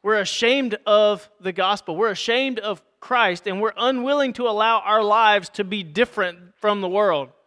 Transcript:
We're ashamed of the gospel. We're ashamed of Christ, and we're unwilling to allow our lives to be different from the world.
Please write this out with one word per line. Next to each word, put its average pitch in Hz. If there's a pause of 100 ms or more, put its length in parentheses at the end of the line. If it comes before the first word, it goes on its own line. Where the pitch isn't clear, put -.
We're 214
ashamed 240
of 208 (120)
the 185
gospel. 185
We're 214
ashamed 240
of 202 (200)
Christ, 214
and 196
we're 220
unwilling 262
to 240
allow 220
our 214
lives 208
to 208
be 196
different 180
from 208
the 190
world. 180 (160)